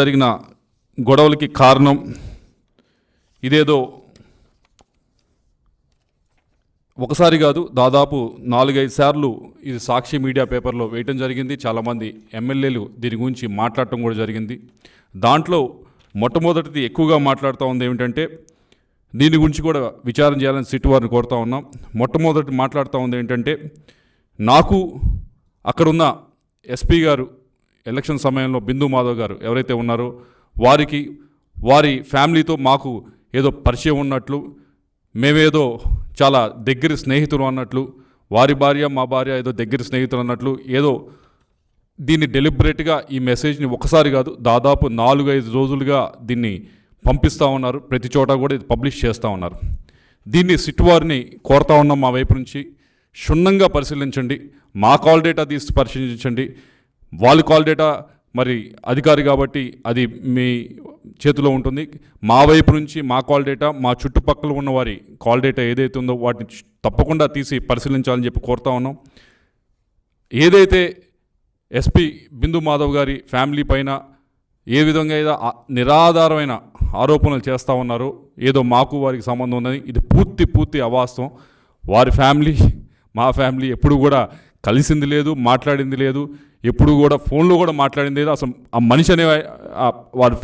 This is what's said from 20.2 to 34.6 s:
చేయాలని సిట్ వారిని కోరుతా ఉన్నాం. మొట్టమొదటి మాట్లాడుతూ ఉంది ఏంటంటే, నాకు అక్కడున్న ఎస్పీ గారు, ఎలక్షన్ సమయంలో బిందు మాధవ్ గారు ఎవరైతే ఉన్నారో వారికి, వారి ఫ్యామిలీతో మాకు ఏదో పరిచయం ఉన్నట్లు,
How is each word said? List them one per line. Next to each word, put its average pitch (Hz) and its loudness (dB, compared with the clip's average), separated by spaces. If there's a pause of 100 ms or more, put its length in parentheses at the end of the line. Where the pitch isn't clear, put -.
చేయాలని 135 -2
సిట్ 131 -2
వారిని 120 2
కోరుతా 120 0
ఉన్నాం. 131 -6 (380)
మొట్టమొదటి 151 0
మాట్లాడుతూ 135 -4
ఉంది 123 -4
ఏంటంటే, 120 -4 (840)
నాకు 147 4 (920)
అక్కడున్న 160 2 (720)
ఎస్పీ - 2
గారు, 139 0 (640)
ఎలక్షన్ 139 -6
సమయంలో 131 -2 (100)
బిందు 135 0
మాధవ్ 123 0
గారు 101 -8 (120)
ఎవరైతే 127 -2
ఉన్నారో 117 -4 (560)
వారికి, 147 2 (680)
వారి 147 4 (180)
ఫ్యామిలీతో 156 0 (120)
మాకు 135 0 (500)
ఏదో 139 2 (160)
పరిచయం 139 -2
ఉన్నట్లు, 135 -6 (840)